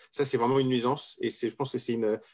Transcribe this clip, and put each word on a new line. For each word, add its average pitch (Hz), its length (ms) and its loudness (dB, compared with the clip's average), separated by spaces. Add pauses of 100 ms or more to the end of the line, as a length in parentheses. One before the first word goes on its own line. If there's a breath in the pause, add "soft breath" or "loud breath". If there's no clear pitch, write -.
(120 soft breath)
ça, 143 120 0
c'est 135 140 0
vraiment 127 220 4
une 131 80 2
nuisance 127 520 0
et 117 100 0
c'est, - 180 -4
je - 80 -8
pense 135 160 -4
que 127 60 -2
c'est 120 160 -4
une, 110 260 0 (140)